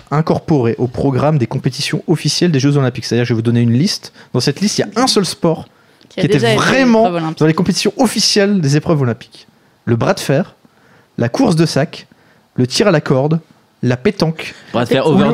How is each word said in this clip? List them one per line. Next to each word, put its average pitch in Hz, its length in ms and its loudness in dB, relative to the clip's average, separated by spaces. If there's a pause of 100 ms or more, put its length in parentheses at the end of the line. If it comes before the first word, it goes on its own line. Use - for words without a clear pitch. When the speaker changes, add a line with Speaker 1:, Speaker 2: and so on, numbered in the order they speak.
(100)
Speaker 1:
incorporé 147 680 0
au 127 100 -2
programme 139 480 0
des 123 100 0
compétitions 139 640 -6
officielles 156 420 0
des 143 80 0
Jeux 143 200 2
Olympiques ? 127 260 -2
C'est-à-dire, 117 220 -2
je 120 80 0
vais - 20 2
vous 113 60 -2
donner 120 180 2
une 120 140 2
liste. - 400 -2 (180)
Dans 165 80 0
cette - 220 -2
liste, 208 160 -2
il - 20 0
y - 40 -2
a - 160 -4
un 262 60 2
seul - 200 0
sport - 420 -4 (400)
Speaker 2:
Qui - 100 -12
a 190 40 -2
Speaker 1:
qui - 40 2
était 202 120 2
Speaker 2:
déjà 233 160 2
été - 20 2
Speaker 1:
vraiment 233 460 2
Speaker 2:
épreuve 180 200 0
olympique. 160 160 -6
Speaker 1:
dans 151 80 2
les 160 80 4
compétitions 185 440 0
officielles 208 640 0
des 143 160 2
épreuves 147 240 0
olympiques. - 440 -6 (380)
Le 117 120 0
bras 135 180 0
de - 60 -6
fer, 151 360 -2 (640)
la 117 100 0
course 214 260 0
de 160 120 2
sac, - 400 -4 (500)
le 127 100 2
tir 208 220 0
à - 20 4
la 151 120 2
corde, 147 360 0 (440)
la 123 160 0
pétanque. - 560 -4 (180)
Speaker 3:
Bras 120 120 0
de 110 40 -6
fer 131 180 0
Speaker 1:
Ou 160 40 4
Speaker 3:
over 135 240 4